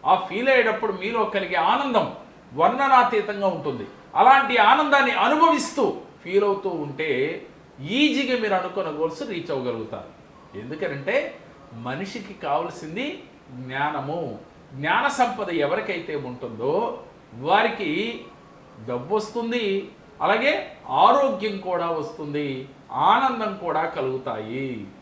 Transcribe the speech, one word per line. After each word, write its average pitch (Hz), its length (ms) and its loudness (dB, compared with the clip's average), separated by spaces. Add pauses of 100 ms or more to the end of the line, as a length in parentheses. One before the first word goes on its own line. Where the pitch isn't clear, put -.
ఆ 185 80 8
ఫీల్ 214 340 0
అయ్యేటప్పుడు 220 440 4
మీలో 214 320 -2
కలిగే 185 320 -2
ఆనందం 220 580 2 (400)
వర్ణనాతీతంగా 220 920 4
ఉంటుంది. 139 400 -2 (280)
అలాంటి 254 420 6
ఆనందాన్ని 269 560 6
అనుభవిస్తూ 285 840 2 (280)
ఫీల్ 190 200 2
అవుతూ 196 240 0
ఉంటే 151 800 -4 (340)
ఈజీగా 247 600 0
మీరు 208 140 0
అనుకున్న 180 340 -2
గోల్స్ 156 340 -4
రీచ్ 175 280 -8
అవ్వగలుగుతారు. 113 580 -6 (500)
ఎందుకంటే 139 800 -4 (360)
మనిషికి 185 600 -10
కావలసింది 165 880 -6 (280)
జ్ఞానము. 139 880 -6 (360)
జ్ఞాన 180 340 0
సంపద 220 420 0
ఎవరికైతే 170 640 -2
ఉంటుందో 127 840 -4 (320)
వారికి 196 920 -2 (640)
డబ్బు 127 280 -4
వస్తుంది, 220 760 -2 (320)
అలాగే 226 540 0 (120)
ఆరోగ్యం 208 680 4
కూడా 175 280 -2
వస్తుంది, 147 840 -6 (240)
ఆనందం 214 640 2
కూడా 165 300 -2
కలుగుతాయి. 127 1000 -6 (160)